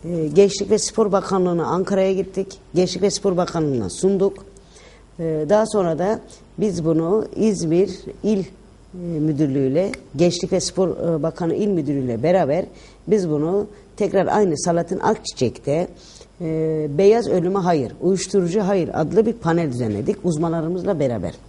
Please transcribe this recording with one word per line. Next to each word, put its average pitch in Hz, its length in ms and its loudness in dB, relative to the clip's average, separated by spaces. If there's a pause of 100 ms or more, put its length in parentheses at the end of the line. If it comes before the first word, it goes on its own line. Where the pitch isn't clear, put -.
E, 160 300 -2
Gençlik 196 360 4
ve 214 80 4
Spor 208 340 0
Bakanlığı'na 180 540 0
Ankara'ya 190 460 0
gittik. 190 460 -6 (160)
Gençlik 180 280 0
ve 202 80 2
Spor 196 260 -2
Bakanlığı'na 147 540 -2
sunduk. 196 540 0 (760)
E, 160 300 -2
daha 214 180 4
sonra 180 320 0
da 196 220 0 (380)
biz 175 260 -2
bunu 165 420 2 (100)
İzmir 185 540 2 (320)
İl, 208 160 2
e, 185 60 -2 (540)
Müdürlüğü'yle, 151 960 0 (240)
Gençlik 175 360 0
ve 185 80 2
Spor, - 280 -2
e, 160 340 -2
Bakanı 165 320 -2
İl 208 140 0
Müdürlüğü'yle 139 540 -2
beraber 170 420 2 (420)
biz 180 240 2
bunu 170 360 0 (300)
tekrar 190 300 0
aynı 190 320 2
Salatin 170 400 -2
Akçiçek'te, - 920 -2 (520)
e, 160 460 -2 (120)
Beyaz 208 300 6
Ölüme 185 300 0
Hayır, 170 420 0
Uyuşturucu 180 600 0
Hayır 185 340 0
adlı 175 320 2
bir 233 60 0
panel 165 400 0
düzenledik 113 520 -2
uzmanlarımızla 170 760 -2
beraber. 107 320 -2 (160)